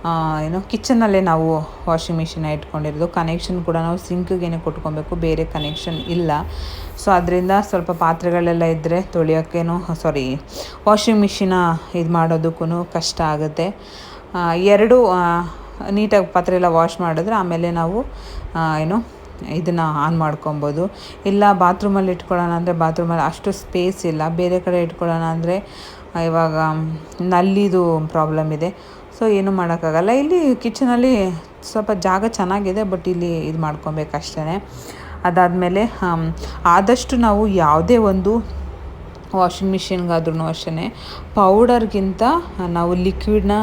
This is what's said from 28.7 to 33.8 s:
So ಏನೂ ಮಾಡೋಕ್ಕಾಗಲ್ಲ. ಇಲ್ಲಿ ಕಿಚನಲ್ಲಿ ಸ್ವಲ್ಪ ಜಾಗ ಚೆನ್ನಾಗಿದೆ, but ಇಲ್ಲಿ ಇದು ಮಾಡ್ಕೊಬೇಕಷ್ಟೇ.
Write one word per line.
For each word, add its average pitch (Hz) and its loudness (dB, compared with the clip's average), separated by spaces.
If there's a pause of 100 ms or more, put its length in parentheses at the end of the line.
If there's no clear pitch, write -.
So 220 2
ಏನೂ 196 2
ಮಾಡೋಕ್ಕಾಗಲ್ಲ. 170 0
ಇಲ್ಲಿ 285 4
ಕಿಚನಲ್ಲಿ 233 2 (220)
ಸ್ವಲ್ಪ 214 -2
ಜಾಗ 190 0
ಚೆನ್ನಾಗಿದೆ, 196 0
but 185 -2
ಇಲ್ಲಿ 170 -2
ಇದು 160 -4
ಮಾಡ್ಕೊಬೇಕಷ್ಟೇ. 156 -4 (580)